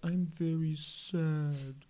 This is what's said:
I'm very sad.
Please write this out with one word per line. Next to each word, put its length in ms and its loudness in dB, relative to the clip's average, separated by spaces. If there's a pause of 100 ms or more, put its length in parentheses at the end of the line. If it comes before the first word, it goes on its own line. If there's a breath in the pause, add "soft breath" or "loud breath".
I'm 320 2
very 420 2
sad. 1120 -2